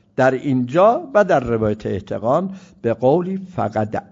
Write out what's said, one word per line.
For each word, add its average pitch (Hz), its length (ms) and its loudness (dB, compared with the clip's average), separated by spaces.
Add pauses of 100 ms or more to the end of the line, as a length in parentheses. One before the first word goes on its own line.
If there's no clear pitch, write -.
(160)
در 131 140 4
اینجا 139 720 2 (120)
و 208 100 4
در 175 160 2
روایت 110 460 -2
احتقان، 110 640 -2 (320)
به 117 120 0
قولی 175 420 0 (200)
فقد 107 560 -4